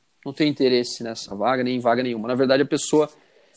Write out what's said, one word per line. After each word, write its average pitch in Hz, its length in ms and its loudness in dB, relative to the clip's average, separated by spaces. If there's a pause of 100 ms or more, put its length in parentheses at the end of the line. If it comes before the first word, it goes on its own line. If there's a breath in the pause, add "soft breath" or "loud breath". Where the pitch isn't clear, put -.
(260)
não 139 80 -10
tenho 151 160 0
interesse 123 540 0
nessa 113 320 -10
vaga, 123 280 0
nem 127 120 -2
em 123 40 -4
vaga 120 220 2
nenhuma." 117 260 -6
Na 127 80 -2
verdade, 135 280 4
a - 20 2
pessoa, 147 440 0 (480 loud breath)